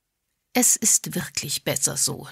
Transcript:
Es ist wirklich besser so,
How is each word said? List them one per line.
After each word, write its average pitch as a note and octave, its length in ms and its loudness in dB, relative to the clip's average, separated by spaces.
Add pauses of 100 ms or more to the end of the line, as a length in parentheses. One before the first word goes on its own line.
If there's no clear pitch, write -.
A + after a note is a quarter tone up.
(540)
Es B3 220 4
ist - 400 2
wirklich - 480 -6
besser - 340 0
so, - 340 -2